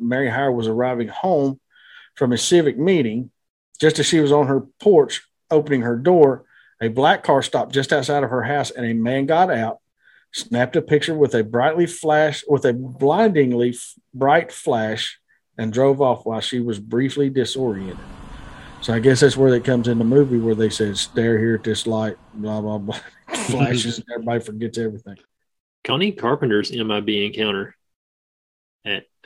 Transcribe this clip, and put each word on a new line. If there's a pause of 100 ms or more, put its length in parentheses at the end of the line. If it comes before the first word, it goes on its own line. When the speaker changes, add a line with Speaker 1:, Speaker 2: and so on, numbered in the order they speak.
Speaker 1:
Mary
Hyre
was
arriving
home (540)
from
a
civic
meeting. (480)
Just
as
she
was
on
her (180)
porch (280)
opening
her
door, (360)
a
black
car
stopped
just
outside
of
her
house,
and
a
man
got
out, (520)
snapped
a
picture
with
a
brightly
flash,
with
a
blindingly
f-, (200)
bright
flash, (380)
and
drove
off
while
she
was
briefly
disoriented. (800)
So
I
guess
that's
where
that
comes
in
the
movie,
where
they
said,
"Stare
here
at
this
light," (160)
blah,
blah,
blah. (300)
<laughs>
Flashes,
and
everybody
forgets
everything. (680)
Speaker 2:
Connie
Carpenter's
M
I
B
encounter. (1120)
At (220)